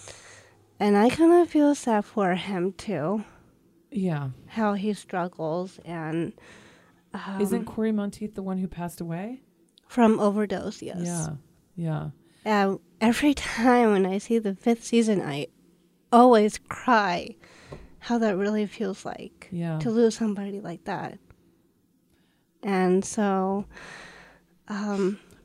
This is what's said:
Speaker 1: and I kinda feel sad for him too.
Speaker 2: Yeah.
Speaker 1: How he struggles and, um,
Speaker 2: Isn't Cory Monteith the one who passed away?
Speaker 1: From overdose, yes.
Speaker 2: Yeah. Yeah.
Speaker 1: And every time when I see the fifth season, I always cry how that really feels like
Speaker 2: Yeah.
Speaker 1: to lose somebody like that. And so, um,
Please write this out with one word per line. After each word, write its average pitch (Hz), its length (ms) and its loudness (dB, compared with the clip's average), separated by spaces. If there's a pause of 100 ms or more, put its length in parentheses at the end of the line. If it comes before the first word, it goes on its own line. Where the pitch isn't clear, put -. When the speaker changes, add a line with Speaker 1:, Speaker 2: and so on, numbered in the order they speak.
(800)
Speaker 1:
and 202 180 4
I 226 140 6
kinda 339 340 6
feel 294 300 4
sad 214 300 0
for 185 280 0
him 185 400 -2
too. 196 500 -4 (680)
Speaker 2:
Yeah. 165 380 -2 (180)
Speaker 1:
How 214 260 -2
he 202 200 -4
struggles 180 920 -6
and, 165 480 -6 (800)
um, 190 260 -10
Speaker 2:
Isn't 226 260 -2
Cory 220 280 -4
Monteith 208 420 -6
the 190 80 -8
one 190 140 -6
who 190 100 -4
passed 175 320 -10
away? 185 420 -10 (460)
Speaker 1:
From 226 320 4
overdose, 202 640 -2
yes. - 240 -10
Speaker 2:
Yeah. 165 240 -4 (460)
Yeah. 156 340 -6 (340)
Speaker 1:
And 202 360 0 (200)
every 254 360 4
time 240 580 4
when 190 120 4
I 190 120 -2
see 226 220 0
the 208 160 -2
fifth 233 280 0
season, 220 380 2
I 147 260 -6 (640)
always 233 460 8
cry 202 800 -2 (640)
how 233 180 -2
that 220 180 0
really 208 300 0
feels 196 400 -8
like - 460 -14
Speaker 2:
Yeah. 170 280 -4
Speaker 1:
to 156 120 -2
lose 226 260 4
somebody 202 420 -4
like 170 240 -12
that. - 360 -8 (1400)
And 190 420 0
so, 196 600 -2 (1000)
um, 202 520 -4 (260)